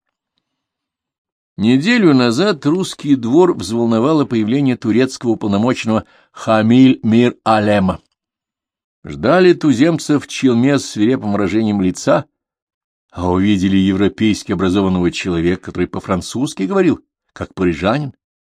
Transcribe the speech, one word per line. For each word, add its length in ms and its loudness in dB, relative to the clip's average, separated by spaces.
Неделю 560 2
назад 540 0
русский 500 -2
двор 380 2
взволновало 720 0
появление 500 0
турецкого 540 -2
уполномоченного 760 -2
Хамиль 720 4
Мир 420 2
Алема. 560 0
Ждали 520 2
туземцев 680 0
в 40 -20
челме 500 2
с 60 -6
свирепым 480 -2
выражением 480 -2
лица, 460 -2
а 200 -4
увидели 480 0
европейски 760 -2
образованного 580 0
человека, 520 -4
который 240 -6
по-французски 800 -6
говорил, 360 0
как 220 -14
парижанин, 580 -2